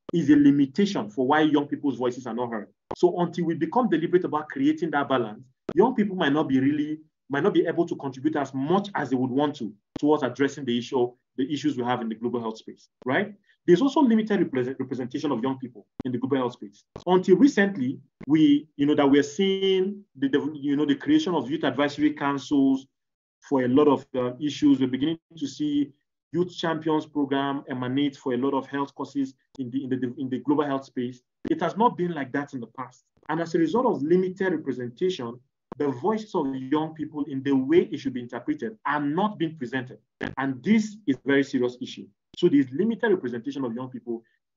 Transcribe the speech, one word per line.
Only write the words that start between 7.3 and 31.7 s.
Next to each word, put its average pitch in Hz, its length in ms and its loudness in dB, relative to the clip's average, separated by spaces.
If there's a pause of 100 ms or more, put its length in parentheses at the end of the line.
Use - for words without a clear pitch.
not - 100 2
be 170 140 2
able 165 180 0
to - 100 -6
contribute 139 400 -4
as 143 180 -2
much 160 420 0
as 139 160 -4
they 135 40 2
would 127 140 -2
want 143 280 0
to 107 140 -8 (280)
towards 147 240 2
addressing 135 420 -2
the 123 100 0
issue, 123 360 -2 (260)
the 135 160 -4
issues 135 240 -2
we 123 60 -4
have 123 180 -2
in 113 80 -6
the 107 60 -6
global 117 240 -4
health 113 180 -6
space, - 320 -20 (160)
right? 180 280 -2 (340)
There's 175 160 6
also 285 180 2
limited 220 380 4
represent-, 131 400 -2
representation 131 520 -6
of 113 120 -2
young 131 160 -2
people - 260 -14 (180)
in 127 80 -6
the 123 60 -4
global 127 200 -2
health 127 160 -2
space. - 300 -20 (220)
Until 180 320 6
recently, 190 600 2 (260)
we, 147 420 4 (100)
you 143 100 2
know, 147 80 4
that 147 120 4
we're 139 140 8
seeing 190 840 0 (140)
the, 135 100 -2
the, 139 280 0
you 143 200 -2
know, 147 100 0
the 143 100 2
creation 156 400 2
of 127 160 -2
youth 156 120 -4
advisory 147 500 0
councils 139 760 0 (600)
for 131 160 2
a 123 40 0
lot 143 200 6
of, 135 280 2
uh, 123 220 -2
issues. 143 420 2
We're 131 80 2
beginning 143 320 -2 (180)
to 147 100 -6
see 147 440 -4 (400)
youth 175 260 -2
champions 156 480 -2
program 139 640 -2
emanate 135 480 -2
for 131 160 -4
a 120 40 0
lot 139 180 0
of 131 100 -2
health 139 300 -6
causes 135 400 -6 (240)
in 127 100 -8
the, 135 140 -4
in 127 60 -10
the, 123 280 -4
in 131 120 -6
the 123 100 -4
global 147 260 0
health 135 200 -4
space. 127 360 -8 (280)
It 160 120 0
has 165 160 -2